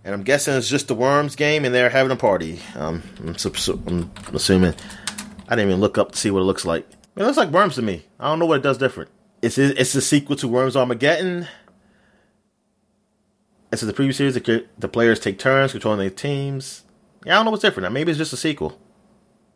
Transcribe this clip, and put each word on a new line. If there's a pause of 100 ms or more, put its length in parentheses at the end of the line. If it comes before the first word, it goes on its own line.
And
I'm
guessing
it's
just
the
Worms
game,
and
they're
having
a
party. (160)
Um, (180)
I'm
sup-,
su-,
I'm (240)
assuming. (760)
I
didn't
even
look
up
to
see
what
it
looks
like. (300)
It
looks
like
Worms
to
me. (140)
I
don't
know
what
it
does
different. (300)
It's,
it's
a
sequel
to
Worms
Armageddon. (2250)
It
says
the
preview
series,
the, (120)
the
players
take
turns
controlling
their
teams. (420)
Yeah,
I
don't
know
what's
different.
Maybe
it's
just
a
sequel. (800)